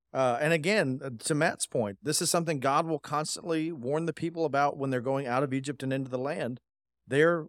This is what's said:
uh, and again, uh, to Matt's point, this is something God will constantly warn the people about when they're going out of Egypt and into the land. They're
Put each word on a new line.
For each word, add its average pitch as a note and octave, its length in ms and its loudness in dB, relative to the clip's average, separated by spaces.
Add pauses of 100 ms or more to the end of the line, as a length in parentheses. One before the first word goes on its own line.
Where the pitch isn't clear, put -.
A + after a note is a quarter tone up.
(140)
uh, B2+ 260 2
and D#3 120 2
again, D#3+ 520 2
uh, C3+ 60 -8 (140)
to D#3 100 0
Matt's D#3 320 0
point, G#2 360 -2
this D3+ 200 0
is D#3+ 80 0
something E3 300 0
God C#3+ 260 2
will D#3+ 120 -2
constantly D#3 720 -2
warn D3 340 -2
the D#3 60 0
people E3 320 -4
about C#3+ 320 2
when C#3 140 -2
they're B2 100 0
going C3+ 260 0
out B2 160 2
of C3 100 0
Egypt C3+ 300 -4
and C3 100 -2
into C3 180 -2
the B2+ 80 -2
land. C3 420 -4 (460)
They're D#3 420 4